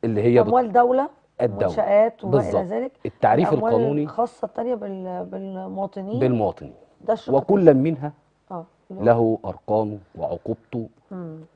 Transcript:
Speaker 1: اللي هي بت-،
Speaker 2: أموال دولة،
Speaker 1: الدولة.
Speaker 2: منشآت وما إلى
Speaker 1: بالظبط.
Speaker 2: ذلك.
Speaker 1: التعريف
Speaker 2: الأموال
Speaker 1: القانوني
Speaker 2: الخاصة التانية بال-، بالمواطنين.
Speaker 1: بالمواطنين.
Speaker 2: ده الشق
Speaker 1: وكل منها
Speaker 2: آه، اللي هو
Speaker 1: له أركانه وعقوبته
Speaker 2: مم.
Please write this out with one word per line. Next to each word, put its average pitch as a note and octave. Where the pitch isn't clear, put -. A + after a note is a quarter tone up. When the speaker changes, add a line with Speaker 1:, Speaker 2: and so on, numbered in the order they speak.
Speaker 1:
اللي A2
هي A#2+
بت-، G#3
Speaker 2:
أموال A#3+
دولة، B3
Speaker 1:
الدولة. G#3
Speaker 2:
منشآت G#3
وما A3+
إلى -
Speaker 1:
بالظبط. F#3
Speaker 2:
ذلك. A#3
Speaker 1:
التعريف A#2+
Speaker 2:
الأموال A#2
Speaker 1:
القانوني C#3
Speaker 2:
الخاصة A3+
التانية A#3+
بال-، F#3
بالمواطنين. F#3+
Speaker 1:
بالمواطنين. G#2+
Speaker 2:
ده G#3+
الشق A#3
Speaker 1:
وكل D#3+
منها D3
Speaker 2:
آه، F3
اللي F#3+
هو G#2
Speaker 1:
له A2+
أركانه G#2
وعقوبته -
Speaker 2:
مم. E3+